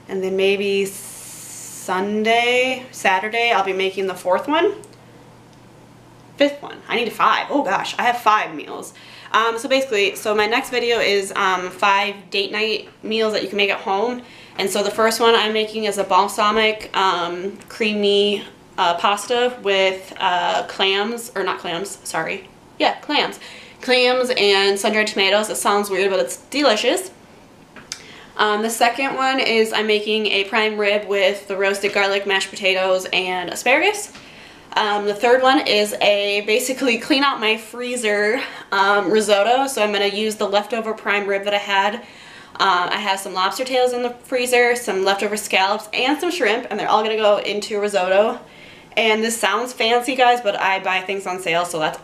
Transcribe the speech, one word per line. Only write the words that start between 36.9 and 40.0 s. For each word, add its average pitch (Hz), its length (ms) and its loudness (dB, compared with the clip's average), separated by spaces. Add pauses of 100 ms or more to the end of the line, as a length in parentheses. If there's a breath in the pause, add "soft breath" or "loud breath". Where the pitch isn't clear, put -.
clean 269 260 2
out 262 160 0
my 220 160 0
freezer, 226 840 -2 (300 loud breath)
um, 196 400 2
risotto. 214 560 4
So 254 160 -2
I'm 208 100 2
gonna 202 140 2